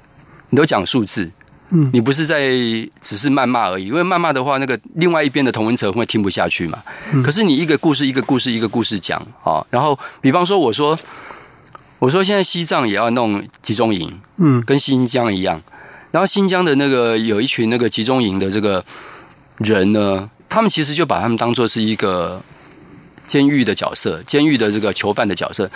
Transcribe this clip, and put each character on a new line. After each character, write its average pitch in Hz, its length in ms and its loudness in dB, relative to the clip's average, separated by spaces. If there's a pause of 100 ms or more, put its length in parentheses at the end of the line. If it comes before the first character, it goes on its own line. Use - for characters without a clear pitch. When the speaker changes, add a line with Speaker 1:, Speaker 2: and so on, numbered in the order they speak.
(500)
Speaker 1:
你 127 60 2
都 147 80 4
讲 107 220 0
数 123 180 0
字。” 92 260 -6 (440)
Speaker 2:
嗯。 147 180 4
Speaker 1:
你 123 80 4
不 123 120 0
是 156 120 -2
在 147 260 0 (500)
只 - 160 -6
是 120 120 -2
谩 139 160 4
骂 120 260 0
而 95 100 -4
已， 95 60 -8
因 110 80 -6
为 175 80 0
谩 180 160 0
骂 170 140 0
的 131 120 -2
话， 135 140 0
那 135 80 -2
个 123 120 -2 (160)
另 170 160 2
外 156 140 2
一 147 40 0
边 139 160 0
的 120 60 2
同 110 160 -2
温 120 100 0
层 104 160 -2
会 110 140 -2
听 110 160 -2
不 98 80 0
下 90 180 0
去 85 200 -4
嘛。 - 120 -8 (320)
Speaker 2:
嗯。 139 120 2
Speaker 1:
可 139 80 2
是 208 100 0
你 160 140 4
一 165 100 0
个 151 120 2
故 160 140 2
事， 139 140 0
一 131 60 0
个 131 100 -2
故 127 160 0
事， 120 140 -2
一 113 80 -2
个 113 80 0
故 113 160 -2
事 104 160 -4
讲， 80 200 -6 (220)
哦， 80 280 -2
然 120 120 0
后 147 160 0 (220)
比 - 100 2
方 175 160 2
说 196 120 2
我 127 140 2
说， 147 240 0 (1000)
我 127 100 2
说 180 140 2
现 202 140 0
在 190 80 2
西 175 200 -4
藏 156 220 0
也 101 80 0
要 113 160 0
弄 110 320 0 (180)
集 - 140 -4
中 113 180 2
营， 87 280 -6 (160)
Speaker 2:
嗯。 135 280 4
Speaker 1:
跟 139 140 2
新 131 260 2
疆 117 300 0
一 92 80 -2
样。 85 180 -2 (500)
然 165 120 2
后 196 40 2
新 196 200 0
疆 185 160 2
的 160 120 2
那 139 120 2
个， 120 300 2
有 110 240 0
一 127 60 0
群 117 240 0
那 120 80 2
个 117 100 0
集 110 160 -2
中 131 180 2
营 95 160 0
的 95 120 -2
这 104 100 0
个 98 240 0 (720)
人 107 380 4
呢， 101 340 0 (180)
他 - 140 0
们 220 80 2
其 156 160 0
实 143 100 -4
就 165 120 0
把 110 160 0
他 107 40 -2
们 117 120 0
当 117 160 0
作 117 120 2
是 110 140 -2
一 107 160 0
个 90 420 -2 (880)
监 139 220 4
狱 139 160 2
的 101 100 0
角 - 200 -4
色， 87 320 -4
监 147 180 2
狱 151 140 4
的 107 120 2
这 104 80 -2
个 104 140 0
囚 - 180 -2
犯 110 160 0
的 98 80 -2
角 87 200 -6
色。 101 100 -2 (120)